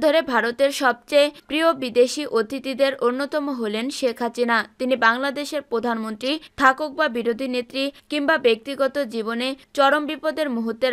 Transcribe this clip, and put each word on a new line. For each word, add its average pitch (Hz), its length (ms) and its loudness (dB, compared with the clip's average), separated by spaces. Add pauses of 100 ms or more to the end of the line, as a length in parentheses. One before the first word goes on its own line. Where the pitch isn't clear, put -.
ধরে 302 140 4 (140)
ভারতের 240 380 2 (100)
সবচেয়ে 285 460 4 (220)
প্রিয় 311 180 2 (160)
বিদেশি 247 400 2 (160)
অতিথিদের 269 540 -2 (140)
অন্যতম 277 380 -2 (140)
হলেন 220 260 -4 (120)
শেখ 233 260 -2
হাসিনা। 233 340 0 (220)
তিনি 262 160 0 (100)
বাংলাদেশের 277 560 -2 (100)
প্রধানমন্ত্রী 226 600 -4 (300)
থাকুক 277 380 2
বা 311 160 4
বিরোধী 233 400 -2
নেত্রী 247 280 -4 (280)
কিংবা 294 240 2 (100)
ব্যক্তিগত 262 500 0 (180)
জীবনে 233 340 -4 (300)
চরম 285 320 4
বিপদের 311 460 -2
মুহূর্তে 226 380 -2